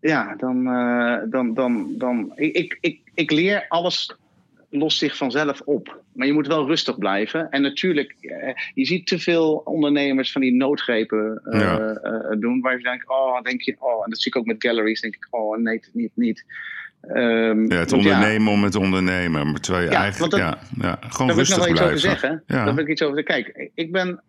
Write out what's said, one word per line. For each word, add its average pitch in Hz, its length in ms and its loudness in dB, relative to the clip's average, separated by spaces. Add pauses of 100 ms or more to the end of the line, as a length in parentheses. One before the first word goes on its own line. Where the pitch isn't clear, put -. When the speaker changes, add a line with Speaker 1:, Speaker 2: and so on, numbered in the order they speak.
Speaker 1:
ja, 135 340 0
dan, 127 320 -2
eh, 120 500 0 (120)
dan, 123 240 0
dan, 120 440 -2
dan, 120 380 -2
ik, 151 200 -2
ik, - 260 -4
ik, 160 180 -4 (140)
ik 165 180 -2
leer 180 360 2
alles - 480 -2 (540)
lost 147 280 0
zich - 200 -2
vanzelf 143 440 -2
op. - 420 -4 (100)
Maar 131 140 0
je 143 60 4
moet 147 140 2
wel 151 200 2
rustig 151 300 0
blijven. 107 520 -2
En 139 120 0
natuurlijk, 143 600 0
eh, 123 320 -10 (200)
je 135 120 0
ziet 170 220 -2
te 175 120 0
veel 165 360 2
ondernemers 143 760 0
van 139 100 -2
die 131 140 4
noodgrepen, 110 880 0
eh, 110 160 0
Speaker 2:
Ja. 101 180 4
Speaker 1:
eh, 110 600 -4
doen 123 220 0
waar 127 160 0
je 120 60 -8
denkt, 127 260 -6
oh, 131 320 0
denk 123 200 -4
je, - 180 -4
oh, 117 240 -2
en 104 60 -6
dat 110 120 -6
zie 123 100 -2
ik - 60 0
ook 117 80 -2
met 113 180 -2
galleries, 113 380 2
denk 107 140 -8
ik, - 140 -20
oh, 110 280 -2
nee, 113 220 0 (140)
niet, 117 220 -2
niet. 117 300 0 (560)
Ehm, 113 720 2
Speaker 2:
Ja, 90 80 2
het 85 120 0
Speaker 1:
want 127 120 4
ja. 98 100 6
Speaker 2:
ondernemen 107 400 4
om 101 100 4
het 101 120 2
ondernemen, 92 760 2
maar 73 80 -2
terwijl 90 260 0
je 82 60 0
Speaker 1:
Ja, - 100 4
Speaker 2:
eigenlijk, 104 320 0
Speaker 1:
want 143 100 2
dat, 80 180 -2 (200)
Speaker 2:
ja, 95 60 0
ja, 87 120 -4 (100)
gewoon 131 180 0
Speaker 1:
daar 127 80 4
wil 127 100 4
ik 160 60 2
nog 190 60 4
Speaker 2:
rustig 175 60 4
Speaker 1:
wel 175 100 2
iets 160 80 4
over 151 180 2
Speaker 2:
blijven. - 200 2
Speaker 1:
zeggen. 156 280 -4
Speaker 2:
Ja. 127 180 0
Speaker 1:
Daar 135 100 2
wil 156 80 0
ik 147 60 -4
iets 156 120 0
over, 147 220 0
kijk, - 500 -4
ik 165 180 -6
ben 180 380 -2